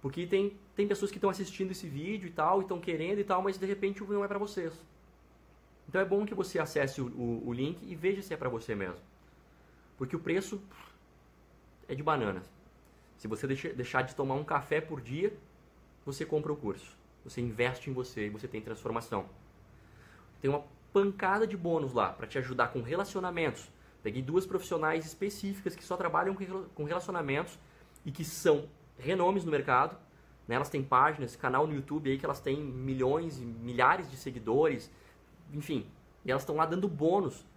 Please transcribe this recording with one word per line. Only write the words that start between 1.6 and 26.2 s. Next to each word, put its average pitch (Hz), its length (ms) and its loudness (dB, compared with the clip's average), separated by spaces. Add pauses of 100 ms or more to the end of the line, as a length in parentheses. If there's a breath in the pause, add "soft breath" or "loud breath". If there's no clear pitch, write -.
esse 180 160 -8
vídeo 175 400 -4
e - 20 -8
tal, 170 320 4
e - 20 0
tão 185 160 -2
querendo 170 380 0
e 202 60 2
tal, 185 180 4
mas 190 160 0
de 190 80 -2
repente 196 380 0
não 202 200 0
é 202 40 -2
pra 202 100 -2
vocês. 190 340 -2 (1160)
Então 180 120 2
é 196 40 4
bom 196 200 2
que 208 80 -4
você - 280 -2
acesse 143 400 0
o, 123 80 0
o, 120 400 -2
o 120 40 -2
link 143 300 -2
e 185 140 -10
veja 190 260 0
se 180 100 -8
é 151 40 -4
pra 131 120 -2
você 117 240 -4
mesmo. 95 320 -4 (960 soft breath)
Porque 131 160 -4
o 160 60 -2
preço 190 420 -2 (1300)
é - 60 -4
de 143 100 -8
bananas. 110 440 0 (680 soft breath)
Se - 80 -12
você 110 220 -4
deixa, 135 240 -4
deixar 123 300 0
de 131 120 -6
tomar 135 200 0
um 147 100 -2
café 151 360 0
por 156 200 -8
dia, 156 360 -2 (680)
você 139 200 -6
compra 151 280 -2
o 147 40 -2
curso. - 400 -6 (280)
Você - 160 -8
investe 120 500 0
em - 20 -4
você 123 340 -4
e 104 40 -4
você 104 160 -10
tem 110 140 -6
transformação. 110 680 -4 (1120 loud breath)
Tem 139 80 0
uma 143 140 0 (300)
pancada 196 560 4
de 196 80 -6
bônus 165 360 0
lá 104 200 4
pra - 160 -10
te 139 100 -4
ajudar 131 300 2
com 135 120 -4
relacionamentos. 170 920 -2 (280 loud breath)
Peguei 117 200 -4
duas 170 240 2
profissionais 165 580 0
específicas 196 680 -4
que - 80 -16
só 185 140 -4
trabalham 175 360 2